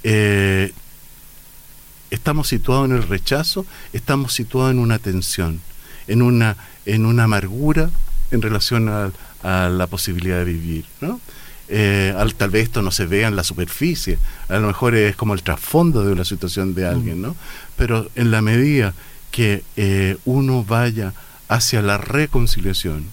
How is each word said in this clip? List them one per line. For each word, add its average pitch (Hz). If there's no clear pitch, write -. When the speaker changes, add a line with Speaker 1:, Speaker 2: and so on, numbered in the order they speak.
Speaker 1:
eh, 101
estamos 147
situados 131
en 127
el 117
rechazo, 143
estamos 139
situados 127
en 123
una 117
tensión, 90
en 117
una, 117
en 110
una 117
amargura 120
en 117
relación 110
a, 104
a 92
la 90
posibilidad 90
de 90
vivir, 82
¿no? 233
Eh, 98
al, 104
tal 101
vez 107
esto 113
no 92
se 95
vea 98
en 104
la 90
superficie, 90
a 92
lo 107
mejor 117
es 104
como 107
el 92
trasfondo 127
de 101
una 90
situación 95
de 92
alguien, 87
Speaker 2:
Mm. -
Speaker 1:
¿no? 147
Pero 113
en 117
la 110
medida 117
que, 104
eh, 98
uno 131
vaya 110
hacia 117
la 101
reconciliación 92